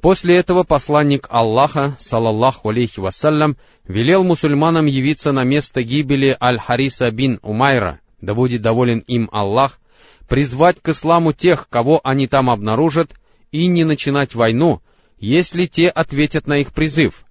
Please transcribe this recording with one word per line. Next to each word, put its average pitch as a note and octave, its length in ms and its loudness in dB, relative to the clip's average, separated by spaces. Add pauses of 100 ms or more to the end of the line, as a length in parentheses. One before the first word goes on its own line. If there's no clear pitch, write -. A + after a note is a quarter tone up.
После F3 340 2
этого F3+ 260 2
посланник D3 680 0
Аллаха, C3+ 680 0
саллаллаху A2+ 720 -2
алейхи A2+ 320 -4
вассалям, D3+ 560 0 (280)
велел C#3 400 0
мусульманам D#3+ 640 2
явиться C#3 460 -2
на C3 100 0
место C3+ 400 -2
гибели C3+ 580 0
Аль-Хариса B2 680 -2
бин A#2+ 320 -2
Умайра, A2+ 580 0 (200)
да G2+ 140 -6
будет A#2+ 260 -2
доволен A#2 460 0
им A#2 260 -2
Аллах, G#2+ 460 -2 (500)
призвать C#3 540 2
к - 80 -4
исламу D#3+ 420 0
тех, E3+ 380 0
кого B2+ 340 2
они C3+ 220 0
там C3 240 2
обнаружат, B2 640 0 (380)
и E3 160 0
не F3 160 2
начинать C#3+ 500 -2
войну, A#2 480 2 (360)
если E3+ 460 0
те E3+ 240 0
ответят D3+ 580 -4
на D3 120 0
их C#3 140 -4
призыв. D3+ 580 -2